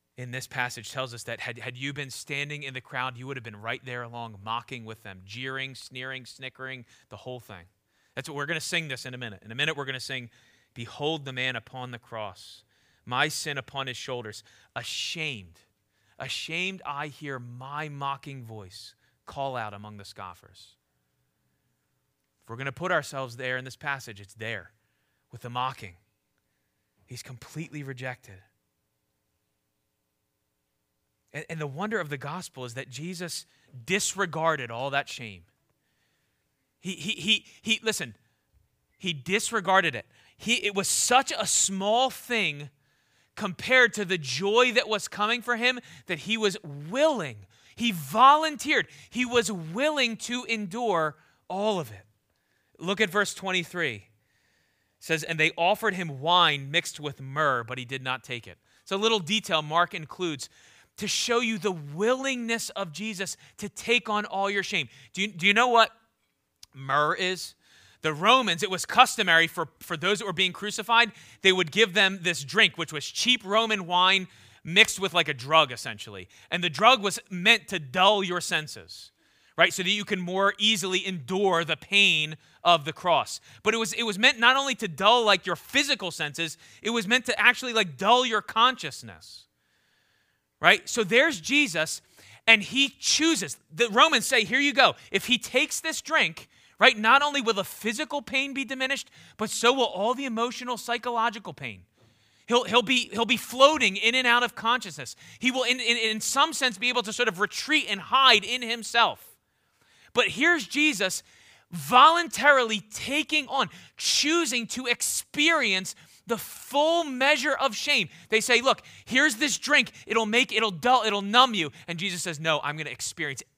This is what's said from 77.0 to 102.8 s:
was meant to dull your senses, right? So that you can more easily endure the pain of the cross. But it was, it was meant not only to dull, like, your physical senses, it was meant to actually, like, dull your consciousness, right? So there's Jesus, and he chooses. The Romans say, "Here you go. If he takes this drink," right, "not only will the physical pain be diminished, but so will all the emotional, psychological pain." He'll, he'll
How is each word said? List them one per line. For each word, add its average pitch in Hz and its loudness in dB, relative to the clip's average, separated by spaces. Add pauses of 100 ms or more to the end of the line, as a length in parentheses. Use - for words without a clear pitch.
was 196 -2 (120)
meant 196 2
to 190 -4
dull 185 2
your 175 -4
senses, 147 -8 (440)
right? 175 6
So 190 -4
that 180 0
you 208 -2
can 190 -2
more 190 0
easily 196 0
endure 185 0
the 156 -4
pain 165 2 (260)
of 165 6
the 151 -6
cross. 151 0 (220)
But 220 2
it 226 2
was, 214 -2
it 233 0
was 208 -2
meant 247 4
not 240 0
only 277 0
to 214 -6
dull, 208 4
like, 202 4
your 180 -2
physical 277 -2
senses, 156 -6 (240)
it 214 -2
was 226 -2
meant 247 2
to 240 -2
actually, 240 2
like, 202 0
dull 240 4
your 220 0
consciousness, 160 -2 (1120)
right? 180 6
So 240 0
there's 233 4
Jesus, 175 0 (440)
and 220 6
he 269 0 (120)
chooses. 294 2 (180)
The 226 2
Romans 262 6
say, 240 4
"Here 226 2
you 285 4
go. 226 6 (160)
If - -2
he 247 4
takes - -2
this 320 -6
drink," 247 0 (300)
right, 254 6
"not 226 6
only 285 0
will 226 0
the 190 -2
physical 247 -4
pain 269 -4
be 269 -4
diminished, 262 -4 (260)
but 214 -4
so 233 4
will 269 2
all 208 0
the 269 -6
emotional, 240 -4
psychological 233 -4
pain." 110 -12 (640)
He'll, 240 4
he'll 220 4